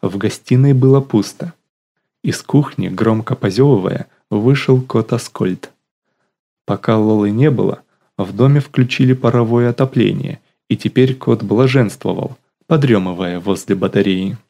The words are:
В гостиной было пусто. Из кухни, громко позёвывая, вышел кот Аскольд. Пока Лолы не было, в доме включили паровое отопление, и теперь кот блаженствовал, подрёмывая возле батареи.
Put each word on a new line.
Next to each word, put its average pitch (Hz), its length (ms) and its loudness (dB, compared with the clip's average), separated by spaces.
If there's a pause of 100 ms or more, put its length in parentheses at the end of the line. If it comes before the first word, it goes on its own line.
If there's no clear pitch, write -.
В 92 160 -6
гостиной 123 560 2
было 131 280 4
пусто. 135 520 -4 (680)
Из - 200 -4
кухни, 139 460 0
громко 110 480 -2
позёвывая, 104 720 0 (240)
вышел 131 500 2
кот 113 320 -2
Аскольд. 101 580 -6 (960)
Пока 110 320 -2
Лолы 107 340 2
не 123 200 2
было, 101 320 -2 (340)
в 98 180 -6
доме 135 260 4
включили 131 520 0
паровое 120 580 0
отопление, 117 680 -2 (280)
и 113 80 -2
теперь 127 380 0
кот 120 280 -2
блаженствовал, 104 920 -2 (300)
подрёмывая 92 720 0
возле 95 380 -4
батареи. 98 600 -2 (140)